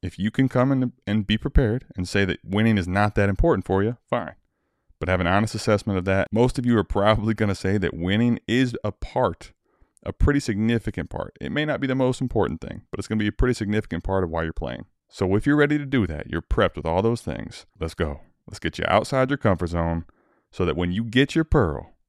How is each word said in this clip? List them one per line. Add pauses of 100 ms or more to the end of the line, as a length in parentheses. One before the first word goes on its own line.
If
you
can
come
in (140)
and
be
prepared (120)
and
say
that
winning
is
not
that
important
for
you, (100)
fine. (640)
But
have
an
honest
assessment
of
that.
Most
of
you
are
probably
gonna
say
that
winning
is
a
part, (520)
a
pretty
significant
part.
It
may
not
be
the
most
important
thing,
but
it's
gonna
be
a
pretty
significant
part
of
why
you're
playing. (240)
So
if
you're
ready
to
do
that,
you're
prepped
with
all
those
things, (140)
let's
go. (240)
Let's
get
you
outside
your
comfort
zone (460)
so
that
when
you
get
your
pearl (140)